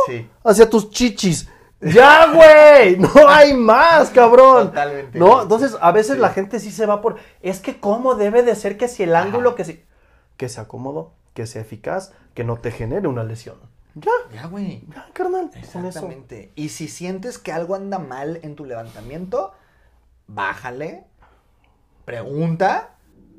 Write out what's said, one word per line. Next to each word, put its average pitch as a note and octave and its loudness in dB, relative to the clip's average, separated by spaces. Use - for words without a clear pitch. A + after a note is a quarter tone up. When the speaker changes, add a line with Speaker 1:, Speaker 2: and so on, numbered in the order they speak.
Speaker 1:
Sí. A#2 -14
Speaker 2:
hacia A3 4
tus A3 -2
chichis. G3+ -6
Ya, C#4+ 6
güey, D4+ 8
no F#3 0
hay D4 6
más, C4 2
cabrón. B3 6
Speaker 1:
Totalmente, C#3+ -10
Speaker 2:
¿No? E3+ 4
Speaker 1:
güey. A#3+ 4
Speaker 2:
Entonces, A3 -4
a E3+ 2
veces G#3+ -2
Speaker 1:
Sí. B3+ -4
Speaker 2:
la G3 0
gente G3 -8
sí G#3 -18
se G#3 -6
va G#3 -4
por, A3+ -6
es F#3 -10
que - -14
cómo A#3+ -4
debe G#3+ -2
de A#3 -2
ser G3+ -10
que B3 -6
si A3+ -10
el E3+ -4
ángulo, G#3 -4
Speaker 1:
Ajá. A#3+ -6
Speaker 2:
que F3+ -10
si... D#3+ -20
que B2+ -12
sea A2+ -18
cómodo, C#3 -14
que A#2 -14
sea A2+ -16
eficaz, E3 -14
que A#2+ -12
no A#2 -10
te A#2 -12
genere C#3 -10
una A#2+ -10
lesión. A2 -20
Ya. D#3 -8
Speaker 1:
Ya, A2+ -20
güey. F3 -16
Speaker 2:
Ya, - -20
carnal, F#4 -10
con - -20
eso. - -20
Speaker 1:
Exactamente. C3+ -20
Y D3 -14
si D3+ -16
sientes F#3 -16
que - -16
algo E3+ -10
anda G3 -14
mal C#3+ -14
en D3 -20
tu D3+ -20
levantamiento, C3 -14
bájale, B2 -14
pregunta, E3 -8